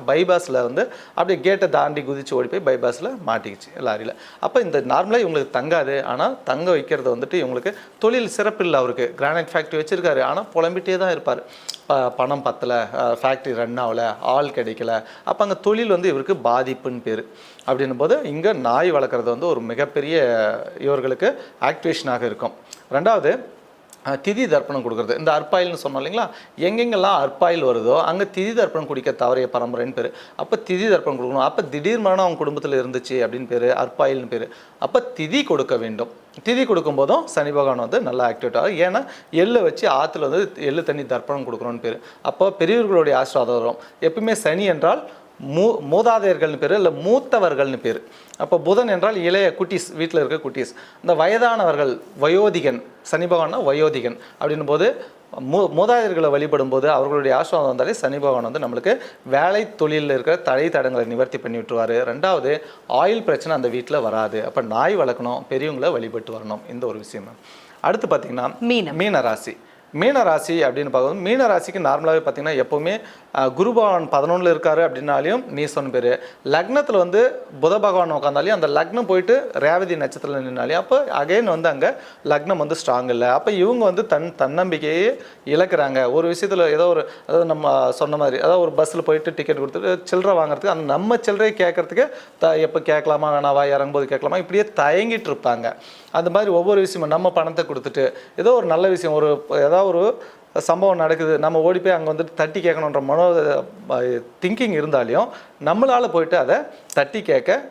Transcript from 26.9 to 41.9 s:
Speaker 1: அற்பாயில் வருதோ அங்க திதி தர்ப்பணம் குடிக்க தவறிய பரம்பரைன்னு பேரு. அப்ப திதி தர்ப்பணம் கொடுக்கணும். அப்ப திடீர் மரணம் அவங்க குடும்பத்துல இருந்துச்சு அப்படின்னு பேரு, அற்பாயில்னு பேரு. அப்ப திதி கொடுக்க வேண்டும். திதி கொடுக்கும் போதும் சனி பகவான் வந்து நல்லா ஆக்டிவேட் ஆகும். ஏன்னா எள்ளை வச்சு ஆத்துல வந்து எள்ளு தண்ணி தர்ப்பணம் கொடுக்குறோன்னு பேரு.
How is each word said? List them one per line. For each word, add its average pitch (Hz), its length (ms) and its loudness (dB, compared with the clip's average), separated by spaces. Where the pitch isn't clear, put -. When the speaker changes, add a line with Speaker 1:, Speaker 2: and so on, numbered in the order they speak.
Speaker 1:
அற்பாயில் 170 360 2
வருதோ 123 360 2
அங்க 175 220 0
திதி 196 300 -4
தர்ப்பணம் 170 320 0
குடிக்க 135 260 -4
தவறிய 127 420 0
பரம்பரைன்னு 120 400 -4
பேரு. 123 200 -4
அப்ப - 220 -4
திதி 185 200 -2
தர்ப்பணம் 165 300 2
கொடுக்கணும். 127 240 -2
அப்ப 147 200 0
திடீர் 156 380 -2
மரணம் 190 260 2
அவங்க 160 200 -2
குடும்பத்துல 147 280 -4
இருந்துச்சு 127 380 -4
அப்படின்னு 123 360 -2
பேரு, 123 300 2
அற்பாயில்னு 135 500 -2
பேரு. 113 220 -6
அப்ப - 380 -2
திதி 170 260 -2
கொடுக்க 135 340 -2
வேண்டும். 110 320 -8
திதி 247 200 2
கொடுக்கும் 165 300 0
போதும் 175 320 2
சனி 147 220 -2
பகவான் 139 280 2
வந்து 120 240 -2
நல்லா 123 280 0
ஆக்டிவேட் 120 280 -4
ஆகும். 180 200 0
ஏன்னா 180 280 0
எள்ளை 208 300 4
வச்சு 160 280 0
ஆத்துல 151 300 0
வந்து 156 360 0
எள்ளு 151 280 -2
தண்ணி 147 180 -4
தர்ப்பணம் 127 440 -6
கொடுக்குறோன்னு 117 340 -8
பேரு. 113 220 -6